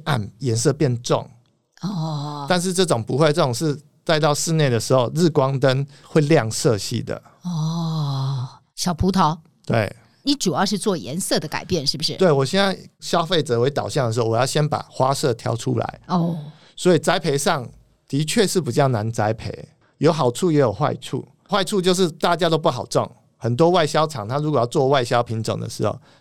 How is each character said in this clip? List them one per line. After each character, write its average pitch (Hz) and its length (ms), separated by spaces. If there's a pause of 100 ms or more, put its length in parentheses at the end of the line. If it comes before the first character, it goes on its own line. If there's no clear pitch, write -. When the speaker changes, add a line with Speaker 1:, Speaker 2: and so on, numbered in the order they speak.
Speaker 1:
暗， 113 240 (100)
颜 117 160
色 135 160
变 127 300
重。 123 260 (540)
Speaker 2:
哦。 151 680
Speaker 1:
但 180 140
是 185 100
这 180 140
种 120 180
不 127 140
会， 156 100
这 147 140
种 135 100
是 147 260 (260)
带 156 160
到 151 140
室 165 200
内 151 160
的 117 100
时 - 140
候， 127 220
日 170 140
光 135 300
灯 135 260 (180)
会 - 180
亮 143 300
色 113 260
系 110 240
的。 - 180 (220)
Speaker 2:
哦， 156 1080 (280)
小 180 180
葡 185 180
萄。 160 260 (280)
Speaker 1:
对。 110 300 (260)
Speaker 2:
你 277 140
主 175 180
要 170 100
是 202 140
做 190 180
颜 127 240
色 - 200
的 156 80
改 - 180
变， 147 220
是 156 100
不 151 60
是？ 160 140
Speaker 1:
对， 185 140
我 139 140
现 190 180
在 190 140 (220)
消 170 260
费 165 160
者 117 180
为 127 100
导 120 200
向 131 160
的 113 80
时 120 60
候， 113 80
我 113 100
要 127 80
先 151 220
把 107 200
花 135 240
色 139 220
挑 117 220
出 117 240
来。 - 280
Speaker 2:
哦。 170 300 (380)
Speaker 1:
所 180 180
以 156 60
栽 180 200
培 165 160
上 139 320 (400)
的 139 160
确 190 220
是 180 160
比 123 100
较 139 180
难 113 220
栽 107 220
培， - 340 (300)
有 156 160
好 143 160
处 170 220
也 147 80
有 123 120
坏 127 240
处。 - 320 (220)
坏 196 140
处 196 180
就 180 120
是 175 180
大 175 240
家 170 120
都 160 100
不 156 120
好 120 160
种， - 240 (300)
很 120 160
多 165 140
外 175 180
销 160 180
厂， 127 220
它 131 100
如 151 140
果 135 80
要 117 60
做 135 240
外 139 140
销 120 200
品 110 180
种 107 180
的 110 100
时 117 180
候， 104 120 (220)